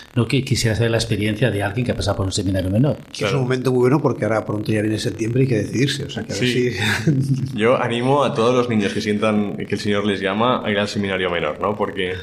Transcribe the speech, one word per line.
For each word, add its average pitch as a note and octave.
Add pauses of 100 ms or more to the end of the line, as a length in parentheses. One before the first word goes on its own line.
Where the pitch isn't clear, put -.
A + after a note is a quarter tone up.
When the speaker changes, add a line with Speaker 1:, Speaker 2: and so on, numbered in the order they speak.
(160)
Speaker 1:
no A#2
que C3
quisiera A2+
saber A#2
la A2+
experiencia G#2+
de G2+
alguien A#2
que -
ha -
pasado G2+
por G2+
un F#2
seminario F#2+
menor. A#2+
Speaker 2:
Que -
es -
un G#2+
Speaker 3:
Claro. C3+
Speaker 2:
momento B2+
muy B2+
bueno C3+
porque A#2
ahora G#2+
pronto G#2
ya G#2+
viene G#2+
septiembre A2+
y C3+
hay C3+
que A#2
decidirse, A2
o F2+
sea, -
que -
a -
ver A2
Speaker 3:
Sí. B2
Speaker 2:
si F#2+ (760)
<laughs> -
Speaker 3:
Yo A2+
animo B2
a A2
todos A#2+
los A#2+
niños G#2
que G2+
sientan G#2
que -
el F#2+
Señor G#2
les G2
llama G#2+
a G#2+
ir G2+
al G#2
seminario F#2+
menor, D#2
¿no? G#2
Porque F#2